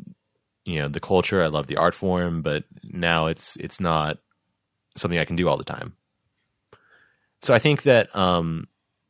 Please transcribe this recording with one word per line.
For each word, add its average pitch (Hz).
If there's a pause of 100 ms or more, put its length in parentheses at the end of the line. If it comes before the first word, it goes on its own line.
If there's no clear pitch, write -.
(640)
you 80
know, 71
the 73
culture. 92
I 80
love 76
the 71
art 85
form, 90
but 76 (200)
now 82
it's, -
it's -
not 80 (800)
something 85
I 78
can 82
do 87
all 71
the -
time." - (1500)
So -
I 117
think 147
that, 120
um, 85 (420)